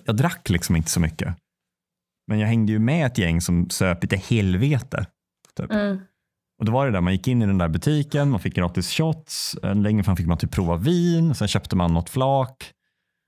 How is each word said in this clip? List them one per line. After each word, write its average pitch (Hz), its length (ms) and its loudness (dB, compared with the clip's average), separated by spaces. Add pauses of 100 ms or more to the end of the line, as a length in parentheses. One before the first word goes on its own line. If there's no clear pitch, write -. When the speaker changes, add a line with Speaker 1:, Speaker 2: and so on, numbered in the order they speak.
Speaker 1:
jag 107 120 0
drack 160 320 -2
liksom 87 260 2
inte 80 160 0
så - 80 0
mycket. 85 360 -2 (920)
Men 107 120 0
jag 107 80 0
hängde 113 240 2
ju 107 80 0
med 143 260 2
ett 120 120 -2
gäng 85 240 2
som 87 280 0
söp 90 340 0
lite - 120 0
helvete. 101 880 0 (520)
Typ. - 140 -6
Speaker 2:
Mm. 202 280 -2 (600)
Speaker 1:
Och 107 60 -2
då 104 60 0
var 135 140 2
det 131 60 0
där, 95 100 0
man 92 120 2
gick 95 140 -2
in 123 140 2
i 107 40 2
den 98 120 2
där 87 100 2
butiken, 143 640 0
man 123 100 0
fick - 160 -6
gratis 90 360 -2
shots, - 720 -4
en 101 200 0
längre 104 200 2
fram 92 120 2
fick 85 120 -2
man 85 100 2
typ - 140 -4
prova 85 240 0
vin, 165 600 2
sen 104 120 -2
köpte - 280 -2
man 87 180 2
något 85 160 0
flak. 131 640 -2 (560)